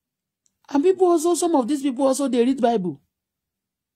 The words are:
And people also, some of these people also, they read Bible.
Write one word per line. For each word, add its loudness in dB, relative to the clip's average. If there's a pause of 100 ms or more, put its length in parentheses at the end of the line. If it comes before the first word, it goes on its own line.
(680)
And -2
people 2
also, 2
some -2
of 0
these -4
people -2
also, 0
they 0
read 0
Bible. -2 (960)